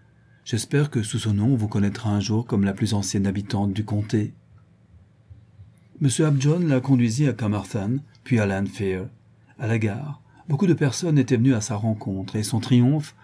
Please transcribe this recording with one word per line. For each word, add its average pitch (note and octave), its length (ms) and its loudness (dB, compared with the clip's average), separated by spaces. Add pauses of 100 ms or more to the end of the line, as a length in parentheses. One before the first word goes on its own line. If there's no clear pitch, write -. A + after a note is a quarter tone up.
(480)
J'espère C#3+ 440 -2
que A#2 100 -2
sous G#2 160 -4
ce A2 120 -2
nom G#2+ 240 2
on - 20 2
vous G#2+ 120 0
connaîtra G2+ 440 -2
un G#2 80 2
jour G#2+ 260 -2
comme G2+ 200 0
la G2 80 0
plus G#2+ 200 -2
ancienne G2+ 320 -2
habitante G2+ 480 -2
du A2 100 -4
comté. » G#2+ 520 -2 (1700)
Monsieur D#3 260 2
Upjohn D3+ 400 2
la C3 140 2
conduisit B2+ 460 2
à B2 60 0
Carmarthen, G#2 680 -4 (200)
puis A2+ 140 0
à G#2 80 2
Lanfear. G2 640 -2 (500)
À B2+ 80 -8
la A2+ 140 0
gare, A#2 420 -4 (260)
beaucoup D#3 200 2
de E3 80 6
personnes D3+ 420 0
étaient B2+ 200 4
venues B2+ 180 4
à G#2+ 60 -2
sa A2 140 -4
rencontre, G#2 600 -4
et G#2+ 80 -2
son A2+ 160 -2
triomphe, C3 640 2